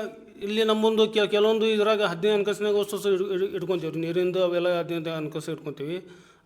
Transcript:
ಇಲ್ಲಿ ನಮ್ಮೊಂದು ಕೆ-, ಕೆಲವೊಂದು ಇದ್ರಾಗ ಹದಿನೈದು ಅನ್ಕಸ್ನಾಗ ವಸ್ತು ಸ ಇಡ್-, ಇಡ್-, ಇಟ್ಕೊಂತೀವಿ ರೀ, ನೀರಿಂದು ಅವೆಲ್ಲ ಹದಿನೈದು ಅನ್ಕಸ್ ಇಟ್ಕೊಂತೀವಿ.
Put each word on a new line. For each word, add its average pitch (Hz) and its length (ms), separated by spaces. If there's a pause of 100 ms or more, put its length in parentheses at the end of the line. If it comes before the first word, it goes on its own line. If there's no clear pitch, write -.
(440)
ಇಲ್ಲಿ 214 200
ನಮ್ಮೊಂದು 220 440
ಕೆ-, 214 200
ಕೆಲವೊಂದು 214 380
ಇದ್ರಾಗ 214 360
ಹದಿನೈದು 196 360
ಅನ್ಕಸ್ನಾಗ 202 380
ವಸ್ತು 202 220
ಸ 180 80
ಇಡ್-, 196 280
ಇಡ್-, 196 220
ಇಟ್ಕೊಂತೀವಿ 165 380
ರೀ, 165 60
ನೀರಿಂದು 180 440
ಅವೆಲ್ಲ 175 360
ಹದಿನೈದು 165 340
ಅನ್ಕಸ್ 156 360
ಇಟ್ಕೊಂತೀವಿ. 156 580 (380)